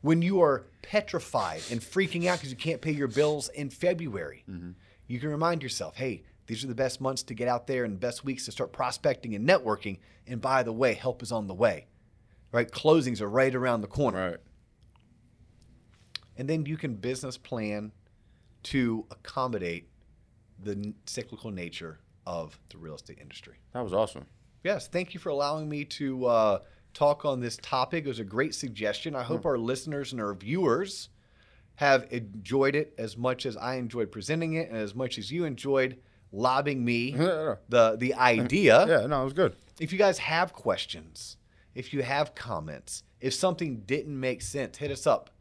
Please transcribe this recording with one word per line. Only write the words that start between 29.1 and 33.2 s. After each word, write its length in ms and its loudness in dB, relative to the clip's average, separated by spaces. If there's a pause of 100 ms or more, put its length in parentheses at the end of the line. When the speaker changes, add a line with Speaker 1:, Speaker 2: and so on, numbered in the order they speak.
Speaker 1:
I 80 -4
hope 200 -4
Speaker 2:
Hmm. 60 0
Speaker 1:
our 100 2
listeners 540 -4
and 80 -6
our 140 -2
viewers 760 0 (640)
have 340 6
enjoyed 640 0
it 220 -2
as 220 -8
much 260 -2